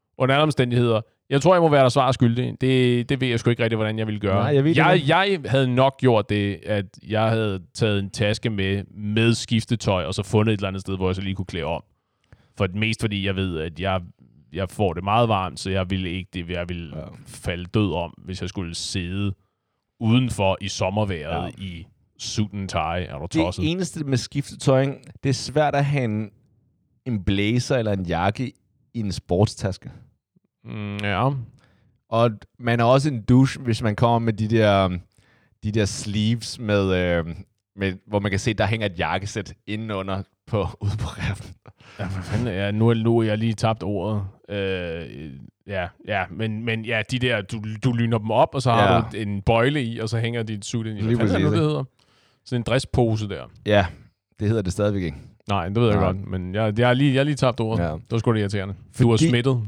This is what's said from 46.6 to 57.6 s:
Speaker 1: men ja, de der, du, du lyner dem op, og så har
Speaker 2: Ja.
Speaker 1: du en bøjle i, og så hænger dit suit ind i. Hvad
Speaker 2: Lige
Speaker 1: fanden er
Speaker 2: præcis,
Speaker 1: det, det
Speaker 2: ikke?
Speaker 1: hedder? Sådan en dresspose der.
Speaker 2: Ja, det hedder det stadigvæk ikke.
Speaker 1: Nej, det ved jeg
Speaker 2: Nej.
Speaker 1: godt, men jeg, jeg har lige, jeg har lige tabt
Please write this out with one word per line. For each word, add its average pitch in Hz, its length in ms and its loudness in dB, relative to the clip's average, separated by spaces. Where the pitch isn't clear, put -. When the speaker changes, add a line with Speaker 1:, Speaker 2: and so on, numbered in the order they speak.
Speaker 1:
men 113 200 -2
ja, 113 260 -2
de 131 80 -2
der, 120 240 0
du, 104 200 -8
du 127 80 4
lyner 117 260 2
dem 107 120 -2
op, 135 240 4
og 135 80 -2
så 120 100 2
har 104 220 6
Speaker 2:
Ja. 82 60 6
Speaker 1:
du 85 160 -6
en 101 260 -4
bøjle 123 420 4
i, 117 140 -6
og 110 100 -4
så 113 100 -2
hænger 117 240 -2
dit 107 220 -6
suit 113 220 -4
ind 110 120 -6
i. - 40 -8
Hvad 110 80 0
Speaker 2:
Lige 117 80 2
Speaker 1:
fanden 110 180 2
er - 20 2
Speaker 2:
præcis, - 60 2
Speaker 1:
det, - 80 2
det - 60 2
Speaker 2:
ikke? 151 100 2
Speaker 1:
hedder? 147 160 -2
Sådan 120 160 -2
en 113 40 -4
dresspose 113 640 0
der. 73 160 -8
Speaker 2:
Ja, 104 200 6
det 104 80 0
hedder 110 140 2
det 90 100 -2
stadigvæk 101 300 0
ikke. 78 140 -4
Speaker 1:
Nej, 95 200 0
det 101 120 -4
ved 120 80 4
jeg 101 80 4
Speaker 2:
Nej. 82 80 2
Speaker 1:
godt, 95 260 -2
men 92 240 -6
jeg, 107 240 0
jeg 120 100 4
har 123 60 4
lige, 139 180 4
jeg 131 80 4
har 139 40 2
lige 147 100 0
tabt 127 260 0